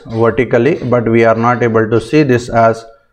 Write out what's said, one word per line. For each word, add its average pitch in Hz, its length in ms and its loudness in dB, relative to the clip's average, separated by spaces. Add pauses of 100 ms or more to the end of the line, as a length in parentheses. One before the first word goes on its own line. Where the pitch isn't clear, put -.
vertically, 117 800 0
but 120 240 0
we 113 160 4
are 113 100 2
not 117 260 -2
able 110 280 0
to 117 100 0
see 151 240 0
this 123 260 0
as 113 360 0 (280)